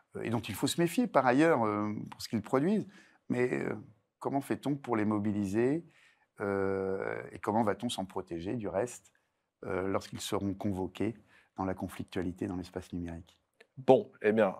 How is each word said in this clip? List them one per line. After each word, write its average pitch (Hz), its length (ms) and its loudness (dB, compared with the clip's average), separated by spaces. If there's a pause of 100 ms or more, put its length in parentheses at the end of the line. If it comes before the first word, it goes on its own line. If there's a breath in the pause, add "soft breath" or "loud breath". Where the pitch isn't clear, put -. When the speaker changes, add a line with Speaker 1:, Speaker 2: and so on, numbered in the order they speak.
(160 soft breath)
Speaker 1:
euh, 110 60 -6
et 110 80 -4
dont 113 100 0
il - 140 -8
faut 147 120 -2
se 151 140 0
méfier 170 260 2
par 139 200 4
ailleurs, 139 380 6
euh, 107 280 2 (180)
pour - 100 -18
ce - 80 -10
qu'ils 107 140 -2
produisent, 165 440 2 (420 soft breath)
mais, 123 240 0
euh, 135 220 -2 (440)
comment 135 240 -2
fait-on 131 340 -2
pour 123 200 -2
les 107 80 2
mobiliser, 107 800 0 (560 soft breath)
euh, 95 800 -2 (120)
et - 60 -14
comment 110 260 0
va-t-on 101 240 -2
s'en 98 160 -6
protéger 92 500 -6
du 104 140 -6
reste, 101 440 -4 (520)
euh, 95 240 -2
lorsqu'ils 101 320 -4
seront 98 340 -2
convoqués 98 600 -4 (420 soft breath)
dans 95 80 -4
la 92 100 -2
conflictualité 90 720 -6
dans 92 100 -4
l'espace 90 360 -10
numérique ? 85 440 -10 (400)
Speaker 2:
Bon, 131 340 6 (100)
eh 107 120 6
bien, 104 280 4